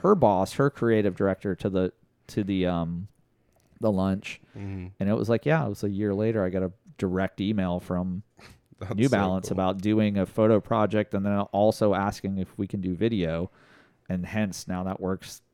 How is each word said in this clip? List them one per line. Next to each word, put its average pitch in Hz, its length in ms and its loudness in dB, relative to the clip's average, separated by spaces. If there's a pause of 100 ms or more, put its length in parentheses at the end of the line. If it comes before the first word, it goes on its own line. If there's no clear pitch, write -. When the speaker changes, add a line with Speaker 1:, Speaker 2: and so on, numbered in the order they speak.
Speaker 1:
her 196 140 6
boss, 101 400 4
her 139 160 2
creative 107 440 2
director 98 420 0
to - 120 -4
the, 92 240 0 (360)
to - 140 -2
the, 95 240 0
um, 85 420 -2 (680)
the 110 140 2
lunch. 95 480 -2 (160)
Speaker 2:
Mm-hmm. 98 300 -10 (120)
Speaker 1:
And 98 120 0
it 110 40 2
was 104 140 -2
like, 113 160 0
yeah, 147 220 2
it - 20 -4
was 101 160 -6
a 101 60 -2
year 101 240 -2
later, 107 320 0
I - 20 -2
got 92 140 -2
a 92 100 -4 (240)
direct 95 460 -2
email 95 360 0
from 92 440 -4 (160)
Speaker 2:
<laughs> - 420 -20
That's 95 140 -8
Speaker 1:
New 107 140 2
Speaker 2:
so - 20 2
Speaker 1:
Balance 95 400 2
Speaker 2:
cool. 92 60 -2
Speaker 1:
about 95 260 0
doing 107 340 2
a 95 80 2
photo 110 360 4
project 107 520 0
and 98 140 -2
then 101 120 2 (140)
also 104 400 2
asking 98 460 -2
if - 180 -8
we 104 100 -4
can 101 140 -6
do 92 140 -4
video. 90 560 -2 (580)
And 90 160 -4
hence 104 420 -4
now 90 180 -4
that 95 140 -6
works - 440 -6 (120)